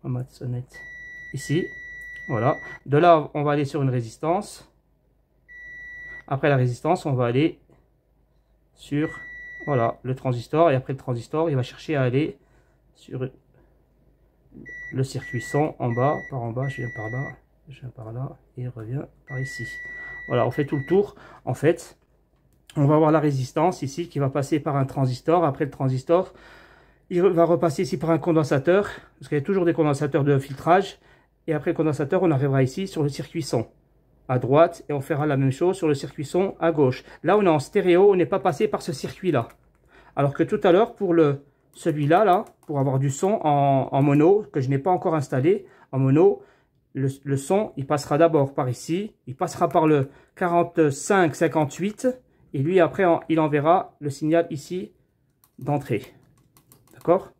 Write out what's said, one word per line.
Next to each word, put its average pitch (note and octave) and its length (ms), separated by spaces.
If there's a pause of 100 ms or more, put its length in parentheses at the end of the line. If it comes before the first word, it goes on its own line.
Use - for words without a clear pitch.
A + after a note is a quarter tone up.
En C3+ 60
mode B2+ 200
sonnette, B2 460 (560)
ici. D3 340 (640)
Voilà. A#2 280 (280)
De C#3 140
là, D#3+ 360
on D3+ 80
va D3 100
aller D3 120
sur C#3+ 180
une C3+ 80
résistance. D3+ 800 (1600)
Après C#3+ 220
la C#3+ 80
résistance, B2+ 500
on C#3+ 80
va B2 120
aller C3+ 320 (1160)
sur, D3 340 (560)
voilà, B2 380
le B2+ 120
transistor. C3 560
Et C3+ 40
après C3 180
le C3+ 60
transistor, C#3 500
il C#3+ 80
va B2 60
chercher - 340
à C3+ 60
aller C3 360 (560)
sur B2+ 340 (1600)
le C3 120
circuit C3 360
son D3 380
en B2+ 140
bas, C3 240 (120)
par B2+ 140
en A#2 80
bas, B2+ 180
je C3 140
viens B2 120
par G#2+ 160
là, C3 180 (400)
je C3+ 120
viens B2 100
par A2+ 220
là, B2+ 240 (200)
et B2+ 60
il B2 60
revient B2 360 (240)
par C3 100
ici. C3 260 (640)
Voilà, B2 200
on B2 40
fait C#3+ 160
tout D#3 100
le C3+ 80
tour. F#3+ 300 (320)
En B2 80
fait, - 420 (800)
on D3 100
va D3+ 100
avoir D#3 140
la D#3 100
résistance D3 600
ici E3+ 300
qui - 80
va C#3 100
passer C#3+ 320
par C#3+ 160
un C#3 80
transistor. C#3 600
Après D3 200
le C3+ 60
transistor, C#3 640 (720)
il F3 140
va E3+ 220
repasser E3 380
ici F3 140
par D#3+ 140
un D#3+ 80
condensateur, E3 720 (280)
parce - 100
qu'il D3+ 100
y - 20
a C#3 40
toujours F#3+ 200
des E3+ 80
condensateurs D3 520
de C#3+ 140
filtrage. D#3+ 600 (480)
Et D#3+ 80
après D3+ 160
le D#3+ 60
condensateur, D#3 460
on F3+ 80
arrivera C#3 320
ici F#3 240
sur D#3+ 160
le C#3+ 60
circuit D3 340
son B2 260 (640)
à B2+ 80
droite, D3 520
et - 20
on C#3+ 80
fera C#3+ 260
la C#3+ 120
même C3+ 140
chose F3+ 240
sur E3 120
le D3 60
circuit C#3 320
son F#3+ 340
à E3 120
gauche. C#3 300 (200)
Là, F#3 160
on G#3 80
est - 20
en D#3+ 100
stéréo, F#3 540
on F#3+ 40
n'est E3+ 100
pas G3 140
passé F#3+ 280
par G#3 140
ce F3+ 100
circuit-là. C3+ 560 (680)
Alors C#3 180
que - 80
tout G#3 220
à F#3 80
l'heure, G#3+ 220
pour F#3 200
le, C#3+ 320 (260)
celui-là, D#3+ 540
là, F#3+ 180 (220)
pour D3 120
avoir C3+ 200
du C#3 100
son F#3+ 340
en, C#3 480
en C3+ 120
mono, D3+ 400 (100)
que D3+ 80
je B2+ 80
n'ai C#3 100
pas C#3 120
encore F3 240
installé, D3+ 500 (280)
en C3+ 60
mono, D3 440 (500)
le, C3+ 160 (160)
le C#3 140
son, G3 400
il C3+ 80
passera D3 320
d'abord D#3 340
par C3+ 160
ici, E3+ 460 (120)
il B2 80
passera E3+ 360
par E3+ 160
le C#3+ 240 (240)
quarante-cinq E3+ 1000
cinquante-huit, D#3+ 760 (440)
et D3 60
lui, E3+ 220
après, E3 260
en, E3+ 140 (100)
il D#3+ 100
enverra D#3 580
le D3 120
signal D#3+ 400
ici F3+ 420 (680)
d'entrée. C#3 440 (880)
D'accord ? - 460